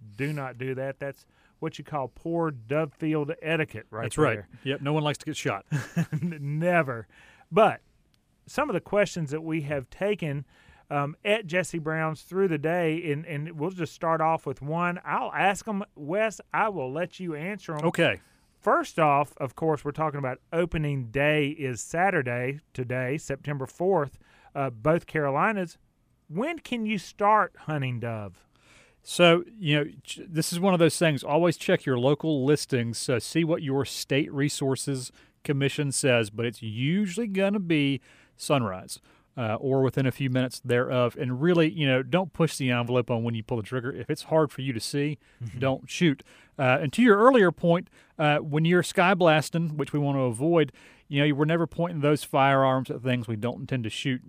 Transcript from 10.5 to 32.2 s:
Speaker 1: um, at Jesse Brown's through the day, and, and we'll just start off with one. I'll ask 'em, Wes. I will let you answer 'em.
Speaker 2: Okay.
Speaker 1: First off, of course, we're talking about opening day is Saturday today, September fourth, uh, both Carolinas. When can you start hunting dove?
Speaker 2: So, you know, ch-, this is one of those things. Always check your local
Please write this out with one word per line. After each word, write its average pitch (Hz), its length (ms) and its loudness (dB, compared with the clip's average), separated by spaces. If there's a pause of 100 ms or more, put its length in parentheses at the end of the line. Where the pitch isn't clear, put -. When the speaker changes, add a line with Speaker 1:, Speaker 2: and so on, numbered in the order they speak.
Speaker 1:
um, 143 340 -4
at 214 220 0
Jesse 170 320 -2
Brown's 160 460 -4
through 190 240 0
the 160 100 0
day, 165 540 0
and, 147 160 -6
and 156 320 -8
we'll 156 100 -2
just 180 240 -6
start 165 280 -2
off 160 260 0
with 139 160 -6
one. 175 420 -4
I'll 202 280 -4
ask 180 340 0
'em, 202 160 -4 (120)
Wes. 190 460 -4 (100)
I 190 180 0
will 135 220 -6
let 175 280 -6
you 170 160 -8
answer 170 400 -8
'em. 151 100 -2
Speaker 2:
Okay. 160 360 0 (380)
Speaker 1:
First 277 400 0
off, 147 380 2
of 131 180 -8
course, 160 280 -2
we're 147 80 -6
talking 147 280 -4
about 131 180 -6 (160)
opening 151 520 -2
day 143 420 2
is 135 340 -6
Saturday 147 800 -2 (140)
today, 127 440 -4
September 139 480 -8
fourth, 170 540 0 (340)
uh, 135 160 -2
both 147 380 0
Carolinas. 165 720 -2 (480)
When 277 320 -6
can 233 260 -4
you 214 140 -2
start 208 600 2
hunting 131 380 -4
dove? 107 460 -10 (560)
Speaker 2:
So, 175 440 4 (120)
you 151 200 2
know, 147 140 -2 (120)
ch-, - 240 -14
this 160 260 -4
is 175 60 -4
one 185 160 4
of 165 40 4
those 165 200 4
things. 156 240 2
Always 165 340 2
check - 280 0
your 131 120 2
local 139 480 2